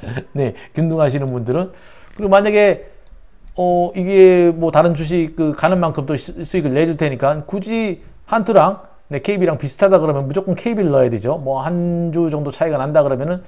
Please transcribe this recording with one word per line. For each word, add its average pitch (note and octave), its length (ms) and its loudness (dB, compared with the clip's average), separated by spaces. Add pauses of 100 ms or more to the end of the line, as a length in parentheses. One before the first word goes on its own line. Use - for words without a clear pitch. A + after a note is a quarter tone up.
(140)
<laughs> - 180 -12
네, C3+ 220 -4 (200)
균등하시는 D3+ 520 0
분들은. C3 460 -4 (440)
그리고 G3+ 140 -2
만약에, G3+ 600 4 (680)
어, F3 380 0
이게 F#3 600 6
뭐 E3 160 -2
다른 E3 240 4
주식 D#3+ 420 -2
그 D#3 160 0
가는 F3+ 260 0
만큼 D#3+ 280 -2
또 D3+ 100 -2
수-, - 280 -10
수익을 D3+ 280 -2
내줄 D#3+ 240 0
테니까 D3+ 480 -2
굳이 G#3 580 -6 (280)
한투랑, G3+ 500 2 (280)
네, C#3+ 100 -4
케이비랑 F3+ 400 -2
비슷하다 F#3+ 400 2
그러면 C#3 300 -2
무조건 F3+ 260 -2
케이비를 G3+ 380 -2
넣어야 B2+ 180 4
되죠. A#2 280 -4
뭐, C3 240 -6
한 E3+ 500 -4
주 E3 180 -2
정도 D3 200 -4
차이가 D#3 280 -2
난다 D3 240 2
그러면은 C#3+ 460 -2